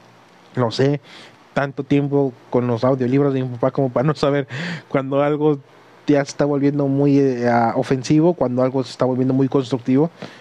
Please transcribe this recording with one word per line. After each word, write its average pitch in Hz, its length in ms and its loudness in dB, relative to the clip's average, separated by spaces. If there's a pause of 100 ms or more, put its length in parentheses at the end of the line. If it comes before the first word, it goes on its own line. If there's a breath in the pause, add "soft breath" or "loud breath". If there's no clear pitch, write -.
(560)
No 120 140 0
sé, 139 300 0 (540 loud breath)
tanto 139 300 -6
tiempo 139 480 0 (180)
con 123 160 0
los 120 180 -2
audiolibros 135 500 2
de 131 80 -2
mi 127 60 -4
papá 123 220 -2
como 135 200 -2
para 123 160 0
no 151 80 0
saber 143 320 0 (420 loud breath)
cuando 139 340 -2
algo 147 360 0 (520)
ya 139 140 2
se - 60 -10
está - 140 -2
volviendo 143 440 0
muy, 139 300 2
eh, 123 300 2
ah, 117 280 2
ofensivo, 151 580 2
cuando 123 280 0
algo 131 200 0
se - 80 -14
está - 140 -4
volviendo 127 300 0
muy 135 140 2
constructivo. 131 640 0 (300 loud breath)